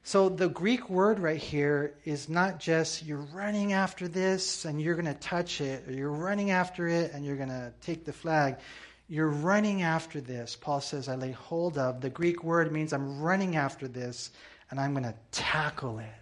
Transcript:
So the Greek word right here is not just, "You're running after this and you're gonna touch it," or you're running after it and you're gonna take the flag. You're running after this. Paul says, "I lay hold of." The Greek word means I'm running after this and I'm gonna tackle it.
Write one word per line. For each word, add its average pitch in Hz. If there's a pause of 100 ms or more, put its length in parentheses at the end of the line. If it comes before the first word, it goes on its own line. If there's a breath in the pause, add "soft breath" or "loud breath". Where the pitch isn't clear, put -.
So 196
the 180
Greek 202
word 196
right 160
here 147 (120)
is 147
not 175
just, 160
"You're 147
running 202
after 190
this 185
and 151
you're 165
gonna 160
touch 175
it," 135
or 135
you're 139
running 196
after 180
it 170
and 143
you're 143
gonna 127
take 165
the 143
flag. 147 (540 loud breath)
You're 156
running 190
after 160
this. 123
Paul 143
says, 135
"I 131
lay 131
hold 165
of." 127
The 135
Greek 170
word 165
means 156
I'm 139
running 180
after 139
this 123 (400 loud breath)
and 135
I'm 139
gonna 123 (160)
tackle 143
it. 113